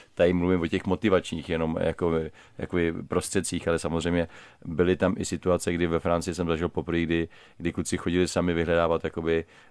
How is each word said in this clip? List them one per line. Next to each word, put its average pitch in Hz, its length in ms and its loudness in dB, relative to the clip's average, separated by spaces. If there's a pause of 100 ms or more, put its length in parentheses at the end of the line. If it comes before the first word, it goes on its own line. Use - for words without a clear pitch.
(140)
Tady 90 180 4
mluvím 90 280 2
o 82 60 -2
těch 90 200 -2
motivačních 90 600 0
jenom 80 320 0
jako, 82 320 0 (460)
jako - 200 -2 (300)
prostředcích, 87 600 -2
ale 82 100 2
samozřejmě 82 500 0 (360)
byly 87 320 2
tam 92 220 2
i 90 60 -4
situace, 90 480 0
kdy 85 140 0
ve 82 120 2
Francii 85 360 -2
jsem 87 120 -2
zažil 82 220 0
poprvé, 85 340 -2
kdy, 82 260 0 (280)
kdy 85 160 -4
kluci 92 240 -4
chodili 87 320 0
sami 87 260 0
vyhledávat 82 500 2
jakoby 82 400 -2 (260)